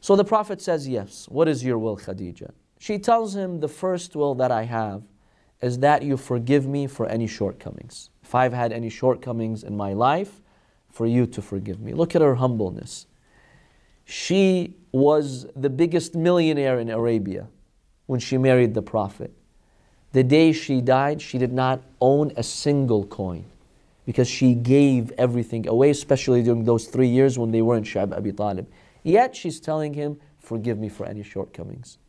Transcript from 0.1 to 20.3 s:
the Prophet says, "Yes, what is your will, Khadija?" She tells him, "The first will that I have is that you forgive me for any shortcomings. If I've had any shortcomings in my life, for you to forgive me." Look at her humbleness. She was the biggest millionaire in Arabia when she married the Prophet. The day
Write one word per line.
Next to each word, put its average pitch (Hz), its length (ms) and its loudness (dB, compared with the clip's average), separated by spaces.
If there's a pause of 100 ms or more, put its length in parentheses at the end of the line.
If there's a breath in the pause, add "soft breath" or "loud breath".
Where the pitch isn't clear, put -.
the 196 100 4
Prophet 202 380 -2
says, 156 240 -4
"Yes, 107 420 -8
what 156 200 2
is 127 160 -2
your 123 140 0
will, 110 180 -4
Khadija?" 95 560 -12 (260)
She 208 220 -6
tells 226 340 0
him, 185 240 -6
"The 151 80 -4
first 175 480 -6
will 143 220 0
that 127 160 0
I 110 100 -2
have 110 400 -6 (580)
is 123 200 -2
that 143 220 4
you 143 140 -2
forgive 131 480 0
me 139 220 -4
for 117 200 -6
any 113 200 -2
shortcomings. - 840 -8 (120)
If - 140 -6
I've 127 160 2
had 120 200 -2
any 117 180 -6
shortcomings 113 720 -2
in 104 120 -8
my 101 180 -4
life, 143 480 -2 (480)
for 113 160 -4
you 120 200 2
to 110 160 -8
forgive 98 380 -8
me." 113 120 -12
Look 170 220 -2
at 165 80 4
her 139 140 4
humbleness. 117 720 -4 (960 soft breath)
She 185 720 0 (160)
was 139 540 2 (100)
the 135 140 -2
biggest 165 440 0
millionaire 160 640 2
in 117 100 -4
Arabia 110 600 -2 (580)
when 127 140 -2
she 131 180 -2
married 127 360 4
the 110 80 -2
Prophet. - 500 -6 (800)
The 131 100 4
day 156 300 6